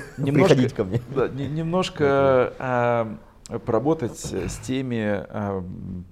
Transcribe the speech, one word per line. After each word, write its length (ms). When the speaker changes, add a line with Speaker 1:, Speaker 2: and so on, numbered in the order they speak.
Speaker 1:
<laughs> 120
Speaker 2:
немножко, 360
Speaker 1:
приходите 220
ко 80
мне. 160
Speaker 2:
да, 140
не, 200
немножко, 1120
эм, 600
поработать 540
с 400
теми, 680
эм, 840